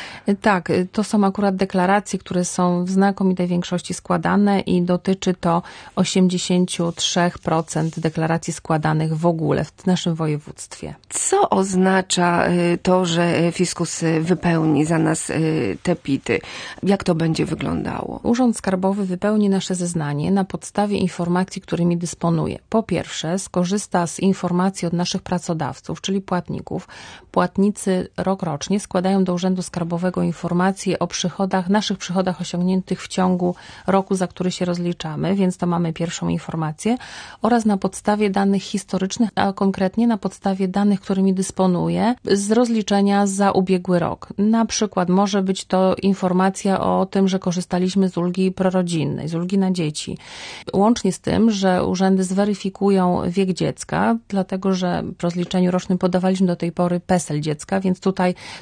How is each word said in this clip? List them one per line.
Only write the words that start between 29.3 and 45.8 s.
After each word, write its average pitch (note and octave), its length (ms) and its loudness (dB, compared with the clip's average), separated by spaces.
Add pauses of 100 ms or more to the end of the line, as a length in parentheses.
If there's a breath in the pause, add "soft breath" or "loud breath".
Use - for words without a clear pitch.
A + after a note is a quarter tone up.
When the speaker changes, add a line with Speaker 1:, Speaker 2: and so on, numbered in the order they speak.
Speaker 1:
Urzędu F#3 280 0
Skarbowego F3 600 -2
informacje F3 760 0
o F3 80 -2
przychodach, F#3 640 -2
naszych G3+ 300 0
przychodach F#3 420 -2
osiągniętych F#3 640 -2
w - 60 -14
ciągu F3+ 460 0 (320 loud breath)
roku, F#3+ 280 0
za F#3 120 0
który F3+ 240 -4
się F3+ 140 -4
rozliczamy, F3 720 -2
więc F#3 220 2
to F3 100 -4
mamy E3+ 260 0
pierwszą E3+ 360 -4
informację. E3 680 -2 (460 loud breath)
Oraz A3+ 220 2
na G#3 120 4
podstawie G#3 540 0
danych G3 320 2
historycznych, F#3+ 720 -2
a G3 180 0
konkretnie G3 540 0
na A3+ 120 2
podstawie F#3+ 500 -2
danych, G3+ 320 2
którymi F#3+ 340 2
dysponuje, F#3 800 0 (100)
z G3+ 280 2
rozliczenia G3+ 720 2
za G3 260 2
ubiegły F#3 460 2
rok. - 300 -4 (100)
Na A3 260 4
przykład F#3+ 440 -2
może G3 340 2
być F#3+ 220 -2
to F#3 380 2